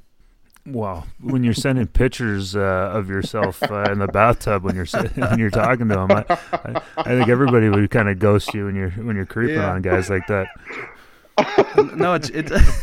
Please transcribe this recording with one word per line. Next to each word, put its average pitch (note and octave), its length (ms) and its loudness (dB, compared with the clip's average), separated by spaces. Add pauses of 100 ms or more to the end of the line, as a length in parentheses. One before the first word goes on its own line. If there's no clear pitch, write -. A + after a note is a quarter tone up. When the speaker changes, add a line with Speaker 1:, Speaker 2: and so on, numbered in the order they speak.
(640)
Speaker 1:
Wow. G2+ 400 -8 (160)
When C3 240 -2
you're A#2+ 80 2
sending B2+ 360 -2
pictures, G2+ 680 -2
uh, F#2+ 380 0
of G2 160 -4
yourself, G2 540 -4
uh, G2+ 280 -2
in G2+ 60 -2
the G2 80 0
bathtub G#2 580 2
when F#2 120 -2
you're F2 100 -6
si-, - 120 -6
<laughs> - 180 -4
when A#2 220 0
you're A2 120 2
talking A2+ 400 0
to G2 80 0
'em, F#2+ 120 -2
I, G#2+ 140 4 (280)
I, - 300 -8 (140)
I - 140 -4
think B2 180 4
everybody A#2+ 400 4
would G2+ 220 2
kinda G2+ 240 2
ghost G#2 400 2
you G2+ 100 -6
when G2 120 -6
you're, F#2+ 160 -4
when A2+ 220 -6
you're F#2+ 120 -4
creeping C3+ 300 -4
Speaker 2:
Yeah. F#2+ 180 -2
Speaker 1:
on F#2 80 -4
guys F#2 260 0
like F#2+ 200 -4
that. G2 180 -2 (100)
Speaker 2:
<laughs> - 0 - (1400)
No, F3 200 2
it's, C#3+ 160 -4
it's, D#3 200 -6 (320)